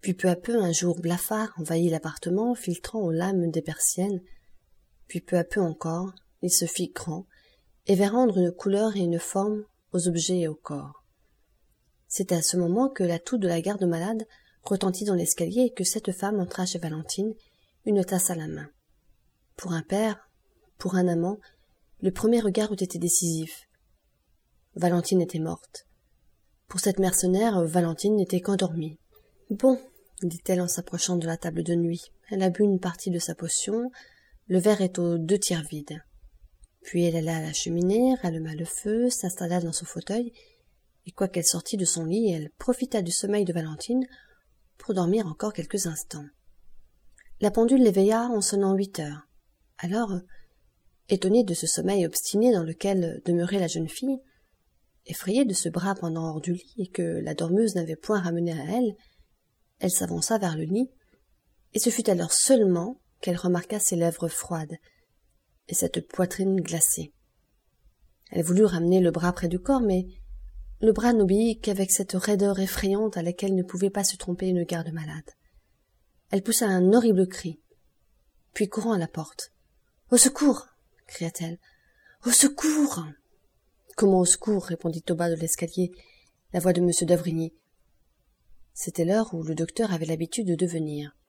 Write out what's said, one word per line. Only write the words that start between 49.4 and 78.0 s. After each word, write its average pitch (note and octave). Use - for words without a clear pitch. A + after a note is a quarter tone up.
Alors, G3+
étonnée G3
de F#3
ce D#3+
sommeil F#3
obstiné A3
dans F#3
lequel E3+
demeurait F3
la F3+
jeune E3
fille, C4
effrayée G#3
de G3+
ce -
bras F3+
pendant E3
hors D#3
du F3
lit -
et F#3+
que -
la E3
dormeuse F#3
n'avait D#3+
point G#3
ramené E3+
à D#3
elle, G#3
elle F#3
s'avança E3+
vers F3+
le D#3+
lit, G#3+
et G#3+
ce -
fut A3+
alors E3+
seulement G#3
qu'elle F3
remarqua F3+
ses -
lèvres E3+
froides D#3+
et -
cette E3+
poitrine F#3+
glacée. D#3+
Elle F3
voulut F3+
ramener F3+
le F3
bras E3+
près F3+
du F3+
corps, C4
mais F#3
le A3
bras A3+
n'obéit A3
qu'avec G3
cette -
raideur G3
effrayante G3
à E3+
laquelle F3
ne F#3
pouvait F#3
pas G3
se F#3+
tromper F#3
une F3
garde-malade. D#3+
Elle G3
poussa A3+
un F#3
horrible A3
cri, E3+